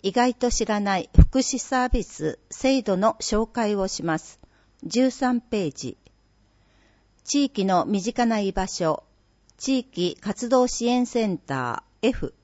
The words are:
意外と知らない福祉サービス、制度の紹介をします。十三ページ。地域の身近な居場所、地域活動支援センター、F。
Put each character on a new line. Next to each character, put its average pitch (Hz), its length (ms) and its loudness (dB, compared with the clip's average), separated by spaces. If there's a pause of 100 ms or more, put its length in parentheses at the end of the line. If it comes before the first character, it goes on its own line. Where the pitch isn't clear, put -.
意 190 100 -2
外 247 220 4
と 240 160 0
知 220 160 0
ら 208 140 0
な 196 180 0
い - 100 -6 (100)
福 - 200 2
祉 262 200 -2
サ 254 280 -2
ー - 20 -4
ビ 240 160 0
ス、 - 340 -6 (120)
制 262 320 0
度 190 160 0
の 214 220 2
紹 220 300 -2
介 214 240 -2
を 190 140 -2
し - 140 -8
ま 160 160 0
す。 - 200 -12 (460)
十 254 260 2
三 247 300 0
ペ 202 280 -2
ー 135 40 -6
ジ。 - 240 -10 (1300)
地 285 220 2
域 202 180 -2
の 185 220 4
身 196 160 0
近 233 240 0
な 220 140 0
居 196 120 -2
場 190 140 -2
所、 - 360 -2 (540)
地 262 220 0
域 180 420 -4
活 226 300 -4
動 254 160 6
支 233 200 -4
援 247 200 2
セ 226 200 0
ン 180 120 -2
タ 127 460 -4 (180)
ー、 233 60 4
F。 - 360 -4